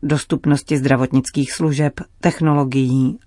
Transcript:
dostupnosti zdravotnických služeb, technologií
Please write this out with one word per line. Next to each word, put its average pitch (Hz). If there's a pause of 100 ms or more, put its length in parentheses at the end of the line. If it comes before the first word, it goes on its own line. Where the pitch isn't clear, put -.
dostupnosti 143
zdravotnických 131
služeb, 151 (280)
technologií 135